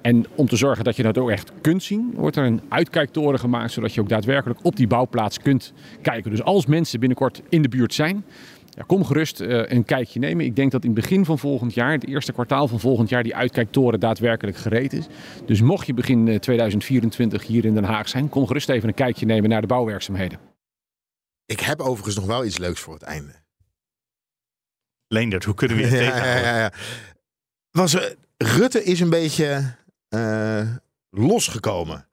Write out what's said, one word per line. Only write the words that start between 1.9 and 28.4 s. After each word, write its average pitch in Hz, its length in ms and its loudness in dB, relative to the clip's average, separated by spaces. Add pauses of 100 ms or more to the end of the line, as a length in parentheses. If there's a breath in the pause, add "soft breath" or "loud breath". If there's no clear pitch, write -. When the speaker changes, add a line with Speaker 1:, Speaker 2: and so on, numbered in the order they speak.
Speaker 1:
wordt 151 200 -2
er 139 100 2
een 113 240 2
uitkijktoren 147 720 0
gemaakt, 120 320 -2
zodat 110 220 -4
je 113 80 0
ook 98 80 0
daadwerkelijk 120 540 0
op - 120 0
die 123 120 4
bouwplaats 117 520 0
kunt 135 340 0 (280 loud breath)
kijken. 117 300 -4
Dus 110 120 -2
als 180 220 2
mensen 151 340 2
binnenkort 127 500 0
in 160 120 4
de 135 80 2
buurt 120 240 0
zijn, 185 320 -2 (440 loud breath)
ja, - 180 -16
kom 180 180 4
gerust, 147 340 -2
eh, 117 320 0
een 117 140 2
kijkje 127 340 -2
nemen. 156 260 0
Ik 110 100 -4
denk 135 160 4
dat 127 120 -2
in 123 80 0
het 107 100 2
begin 190 240 2
van 147 140 0
volgend 123 340 -2
jaar, 123 180 0
het 143 160 -4
eerste 135 240 -6
kwartaal 135 360 0
van 113 120 -2
volgend 117 300 2
jaar, 123 140 0
die 117 120 -4
uitkijktoren 120 640 2
daadwerkelijk 113 580 0
gereed 120 360 -2
is. 160 120 -4 (400 loud breath)
Dus 107 160 4
mocht 165 260 4
je 139 60 -4
begin, 117 340 2
eh, 107 120 2
tweeduizend 113 440 0
vierentwintig 113 640 0
hier 113 180 2
in 110 80 4
Den 107 100 2
Haag 107 260 -2
zijn, 139 200 -2
kom 139 180 0
gerust 143 220 -4
even 113 180 0
een 107 60 0
kijkje 123 320 -2
nemen 110 240 2
naar 110 120 2
de 107 60 -4
bouwwerkzaamheden. 98 720 -4 (1080)
Speaker 2:
Ik 113 140 -8
heb 151 200 -4
overigens 110 360 -4
nog 98 100 -4
wel 120 200 -2
iets 90 120 -4
leuks 90 220 -4
voor 80 140 -16
het 78 100 -20
einde. 73 300 -12 (1700)
Speaker 3:
Leendert, 107 360 0
hoe 104 120 -2
kunnen 120 220 0
we 110 60 2
je 117 60 2
Speaker 2:
<laughs> 131 60 4
Ja, - 20 2
Speaker 3:
tegenhouden? 123 440 0
Speaker 2:
ja, 120 140 0
ja, - 20 0
ja. 110 140 0 (1000 loud breath)
Was, 165 240 2
eh, 190 80 0 (340)
Rutte 196 460 2